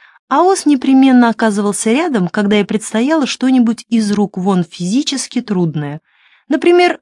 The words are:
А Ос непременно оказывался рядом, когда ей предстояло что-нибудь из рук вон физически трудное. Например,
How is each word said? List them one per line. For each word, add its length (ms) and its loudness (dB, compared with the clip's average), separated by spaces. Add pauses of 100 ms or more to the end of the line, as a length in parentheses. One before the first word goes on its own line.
(280)
А 160 2
Ос 220 0
непременно 640 4
оказывался 640 -2
рядом, 360 0
когда 280 0
ей 100 2
предстояло 600 -2
что-нибудь 640 0
из 220 0
рук 280 -2
вон 240 0
физически 760 -4
трудное. 600 -4 (480)
Например, 520 2